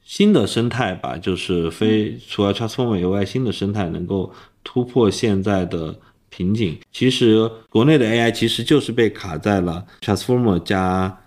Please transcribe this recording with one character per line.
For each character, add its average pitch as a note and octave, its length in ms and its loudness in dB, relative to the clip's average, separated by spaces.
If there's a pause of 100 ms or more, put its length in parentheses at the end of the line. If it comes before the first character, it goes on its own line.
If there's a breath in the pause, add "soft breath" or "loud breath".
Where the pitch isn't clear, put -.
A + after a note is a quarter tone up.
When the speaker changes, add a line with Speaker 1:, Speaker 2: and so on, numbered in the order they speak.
Speaker 1:
新 G#3 300 2
的 A2 120 4
生 A#2 220 -2
态 A2+ 260 -2
吧， C2 220 -8
就 F#2 180 -2
是 E2+ 360 -2
非， G#2+ 400 0
Speaker 2:
嗯。 A#2 180 -12
Speaker 1:
除 - 160 -2
了 G2+ 80 2
Transformer A2+ 460 -2
以 F2 80 0
外， G2 180 0
新 B2+ 180 -4
的 A2+ 80 -2
生 G2 220 -4
态 G2+ 160 -4
能 E2+ 180 -8
够 F#2+ 240 -4 (320 loud breath)
突 B2 220 -4
破 A#2+ 260 2
现 G2 320 0
在 F#2+ 220 0
的 E2 320 -6 (340 soft breath)
瓶 F#2 240 -4
颈。 G2 240 -2 (120)
其 B2+ 200 0
实 A2+ 400 4 (180 loud breath)
国 A2+ 160 2
内 D3+ 140 6
的 A#2+ 80 4
A A#2 140 2
I A#2 120 2
其 A2+ 160 -2
实 A#2 160 -4
就 C#3+ 160 4
是 - 100 -4
被 A#2 200 2
卡 F2 260 -10
在 G2 240 0
了 F2 240 -4 (160 soft breath)
Transformer A2 640 0
加 F#2 640 -2